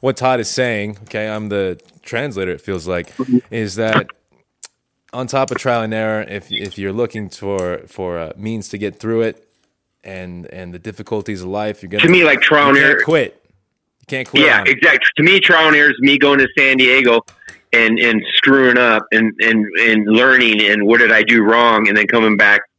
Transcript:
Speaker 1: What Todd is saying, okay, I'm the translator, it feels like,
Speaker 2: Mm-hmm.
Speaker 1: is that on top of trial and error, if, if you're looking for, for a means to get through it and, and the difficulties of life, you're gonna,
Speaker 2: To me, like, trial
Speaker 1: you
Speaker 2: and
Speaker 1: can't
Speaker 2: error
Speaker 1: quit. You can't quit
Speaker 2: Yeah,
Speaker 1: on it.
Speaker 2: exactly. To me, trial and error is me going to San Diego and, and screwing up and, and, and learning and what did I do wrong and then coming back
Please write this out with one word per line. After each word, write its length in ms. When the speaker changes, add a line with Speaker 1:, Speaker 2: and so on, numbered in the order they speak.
Speaker 1:
What 160
Todd 240
is 80
saying, 540
okay, 260
I'm 220
the 280
translator, 500
it 100
feels 260
like, 280
Speaker 2:
Mm-hmm. 220
Speaker 1:
is 240
that 300
on 140
top 240
of 80
trial 240
and 100
error, 300
if, 280
if 280
you're 160
looking 340
for, 580
for 320
a 180
means 340
to 80
get 200
through 240
it 240
and, 420
and 260
the 60
difficulties 640
of 60
life, 340
you're 80
gonna, 140
Speaker 2:
To 40
me, 160
like, 160
trial 240
Speaker 1:
you 60
Speaker 2:
and 80
Speaker 1:
can't 160
Speaker 2:
error 100
Speaker 1:
quit. 400
You 60
can't 220
quit 180
Speaker 2:
Yeah, 160
Speaker 1:
on 60
it. 100
Speaker 2:
exactly. 280
To 40
me, 180
trial 260
and 100
error 140
is 100
me 160
going 220
to 180
San 220
Diego 420
and, 240
and 240
screwing 420
up 340
and, 200
and, 240
and 280
learning 560
and 240
what 140
did 120
I 120
do 180
wrong 460
and 80
then 100
coming 320
back 240